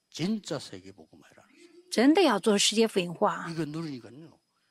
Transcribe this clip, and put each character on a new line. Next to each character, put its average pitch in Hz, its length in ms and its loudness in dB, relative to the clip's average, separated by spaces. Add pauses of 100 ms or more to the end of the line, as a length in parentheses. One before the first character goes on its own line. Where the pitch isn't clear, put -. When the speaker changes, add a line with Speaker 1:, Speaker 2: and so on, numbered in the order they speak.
(100)
Speaker 1:
진짜 185 480 -6
세계 95 340 -16
복음화라는 80 420 -20
거죠. - 560 -20
Speaker 2:
真 269 240 4
的 392 80 6
要 247 160 4
做 202 200 2
世 - 180 0
界 220 120 4
福 - 120 -2
音 175 120 -6
化。 175 380 -2
Speaker 1:
이거 165 140 -4
누리니까요. 147 680 -12 (380)